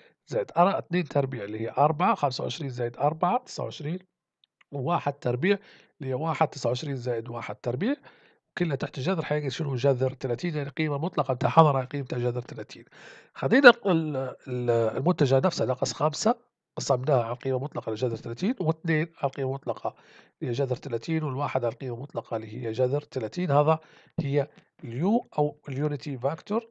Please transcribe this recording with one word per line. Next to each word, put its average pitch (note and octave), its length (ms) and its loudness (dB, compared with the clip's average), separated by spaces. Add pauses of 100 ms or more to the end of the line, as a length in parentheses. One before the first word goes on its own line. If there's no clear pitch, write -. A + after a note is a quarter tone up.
(260)
زائد G#2+ 240 -4
أرا-، F3+ 280 4
اثنين E3+ 260 -2
تربيع C3 400 -2
اللي G#2+ 160 -6
هي A2+ 100 -4
أربعة، D#3 440 2
خمسة - 280 -2
وعشرين C3 280 -6
زائد A#2+ 260 -4
أربعة، D#3+ 480 0
تسعة - 200 -8
وعشرين، D3 340 -8 (760)
واحد D3 400 -2
تربيع C#3 460 0 (420)
اللي C3 100 -6
هي B2+ 40 -2
واحد D3+ 340 0
تسعة - 200 -4
وعشرين C3+ 280 -2
زائد A#2+ 320 -4
واحد A#2 280 -10
تربيع، D3 380 -2 (560)
وكلها D#3+ 260 -2
تحت - 240 -6
جذر E3 220 -2
حيجي D3 280 -2
شنو؟ C#3+ 240 -4
جذر C3 360 2
تلاتين، C3 460 -4
يعني C#3+ 120 -4
قيمة D3 300 -2
مطلقة D3 360 0
بتاع B2+ 140 0
حاضرة C#3+ 360 6
قيمتها B2+ 340 -6
جذر B2 220 -2
تلاتين. - 440 -12 (500)
خلينا B3 380 8 (140)
ال-، D#3+ 300 2 (320)
ال-، A#2 480 2
المتجه C3+ 480 4
نفسه F3 200 0
ناقص A#2+ 280 -2
خمسة D#3 420 0 (420)
قسمناها C3 480 2
على A#2+ 100 -4
قيمة C3 240 -2
مطلقة B2+ 340 -6
لجذر A2+ 240 -2
تلاتين، D3 440 -4
واثنين D#3+ 480 0 (140)
على C#3 80 0
قيمة C3 220 -4
مطلقة B2 420 -6 (480)
اللي C3+ 80 -2
هي - 20 -2
جذر B2+ 240 0
تلاتين، D3+ 460 -4
والواحد C3+ 420 -2
على A#2 100 -2
قيمة B2 220 -8
مطلقة A#2+ 400 -8
اللي A2 300 -8
هي A2+ 60 -2
جذر B2+ 280 0
تلاتين. D3 500 -6
هذا D3 280 4 (420)
هي C#3+ 280 0 (360)
اليو D#3 440 0 (100)
أو D3 180 0 (120)
اليونيتي C#3+ 500 -4
فاكتور D#3+ 520 -4